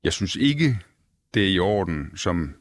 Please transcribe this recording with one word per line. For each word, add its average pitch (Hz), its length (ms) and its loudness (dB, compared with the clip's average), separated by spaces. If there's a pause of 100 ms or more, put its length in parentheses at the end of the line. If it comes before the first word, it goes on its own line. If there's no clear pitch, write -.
Jeg 82 100 0
synes 98 220 -4
ikke, 143 420 2 (560)
det 107 100 4
er 98 60 4
i 92 100 2
orden 87 560 0
som 85 460 -2